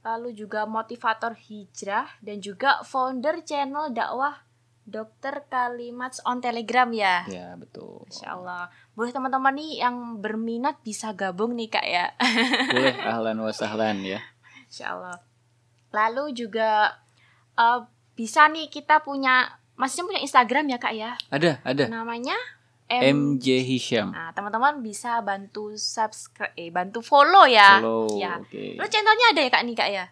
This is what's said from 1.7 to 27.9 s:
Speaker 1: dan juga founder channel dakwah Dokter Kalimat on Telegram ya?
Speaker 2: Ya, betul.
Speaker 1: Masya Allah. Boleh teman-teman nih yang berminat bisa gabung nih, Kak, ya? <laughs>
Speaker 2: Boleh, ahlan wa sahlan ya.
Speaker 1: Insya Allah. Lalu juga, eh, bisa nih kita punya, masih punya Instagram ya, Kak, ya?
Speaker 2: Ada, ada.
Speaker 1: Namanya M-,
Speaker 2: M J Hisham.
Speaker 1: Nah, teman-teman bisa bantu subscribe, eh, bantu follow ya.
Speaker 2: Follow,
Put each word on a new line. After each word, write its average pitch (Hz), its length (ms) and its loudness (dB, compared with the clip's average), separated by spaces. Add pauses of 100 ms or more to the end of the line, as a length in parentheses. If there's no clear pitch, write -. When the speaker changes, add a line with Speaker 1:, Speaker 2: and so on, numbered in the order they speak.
Speaker 1:
dan 208 160 -10
juga 202 400 0
founder 262 640 -4
channel 285 480 -6
dakwah 262 480 -4 (400)
Dokter 220 640 -12
Kalimat 247 800 -6
on 247 160 -2
Telegram 240 480 0
ya? 196 400 0
Speaker 2:
Ya, 90 240 -12
betul. - 560 -20
Speaker 1:
Masya - 240 -14
Allah. 180 400 -12 (240)
Boleh 240 160 -4
teman-teman 262 400 0
nih 294 320 -6
yang 240 320 -4
berminat 226 640 -4
bisa 220 320 -10
gabung 196 400 -4
nih, 226 160 -8
Kak, - 160 -2
ya? - 320 -2 (240)
<laughs> 247 320 0
Speaker 2:
Boleh, 254 320 2
ahlan 110 400 -2
wa 107 80 -2
sahlan 110 480 -2
ya. 95 240 -6 (400)
Speaker 1:
Insya - 320 -10
Allah. 180 240 -12 (720)
Lalu 233 400 -2
juga, 220 640 0 (640)
eh, 233 240 2 (320)
bisa 302 320 4
nih 311 240 -6
kita 302 320 2
punya, 269 480 0 (240)
masih 262 240 -2
punya 381 240 -4
Instagram 269 400 2
ya, 254 160 -2
Kak, 262 160 -4
ya? 226 160 -8 (160)
Speaker 2:
Ada, 151 320 0
ada. 135 240 0
Speaker 1:
Namanya 233 500 -6 (560)
M-, 247 160 2
Speaker 2:
M 143 140 4 (180)
J 131 240 2
Hisham. 120 480 -2
Speaker 1:
Nah, 165 240 -12
teman-teman 233 480 -2
bisa 233 400 -6
bantu 208 560 -8
subscribe, - 800 -6
eh, 170 140 -12
bantu 185 260 -4
follow 302 480 8
ya. 233 320 10
Speaker 2:
Follow, 220 400 0